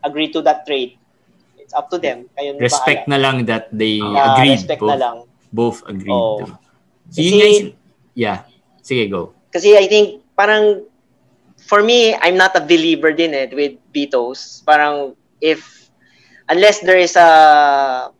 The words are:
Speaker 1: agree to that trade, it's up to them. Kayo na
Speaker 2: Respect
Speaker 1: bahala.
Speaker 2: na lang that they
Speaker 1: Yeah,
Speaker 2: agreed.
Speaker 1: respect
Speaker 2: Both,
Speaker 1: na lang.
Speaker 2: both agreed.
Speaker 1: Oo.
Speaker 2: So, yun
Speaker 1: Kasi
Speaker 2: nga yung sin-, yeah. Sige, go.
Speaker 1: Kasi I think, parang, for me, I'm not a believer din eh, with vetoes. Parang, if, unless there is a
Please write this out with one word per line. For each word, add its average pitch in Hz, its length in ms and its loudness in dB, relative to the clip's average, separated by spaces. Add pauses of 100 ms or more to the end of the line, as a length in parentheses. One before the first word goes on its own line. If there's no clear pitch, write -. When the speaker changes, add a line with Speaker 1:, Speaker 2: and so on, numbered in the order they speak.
Speaker 1:
agree 147 260 -6
to 160 140 -8
that 151 220 -2
trade, 135 320 -8 (600)
it's - 160 -20
up 143 160 -8
to 180 80 -6
them. 127 400 -8
Kayo 143 160 -10
na 139 80 -10
Speaker 2:
Respect 139 440 -4
Speaker 1:
bahala. - 40 -12
Speaker 2:
na 139 80 -2
lang 135 280 -2
that 110 280 -4
they 110 240 -4
Speaker 1:
Yeah, 123 380 0
Speaker 2:
agreed. 131 260 2
Speaker 1:
respect 139 180 -8
Speaker 2:
Both, - 100 -2
Speaker 1:
na 139 80 -2
lang. 120 200 -6 (320)
Speaker 2:
both 113 360 -4
agreed. 98 280 -10
Speaker 1:
Oo. 110 320 -4 (640)
Speaker 2:
So, - 80 -16
yun 170 160 0
Speaker 1:
Kasi - 0 -
Speaker 2:
nga 208 120 6
yung 208 140 6
sin-, 202 160 -12 (380)
yeah. 104 260 -6 (400)
Sige, 127 300 -4
go. 92 240 -8 (160)
Speaker 1:
Kasi 190 240 4
I 202 140 6
think, 208 340 0 (140)
parang, 208 500 0 (720)
for - 240 0
me, 226 340 2
I'm 180 200 -2
not 185 180 2
a 175 80 2
believer 160 480 0
din 156 240 -4
eh, 135 160 -6
with 139 240 -6 (160)
vetoes. 131 720 -6
Parang, 147 520 0 (260)
if, - 500 -6 (600)
unless 196 320 2
there 185 180 2
is 175 160 0
a 147 1040 4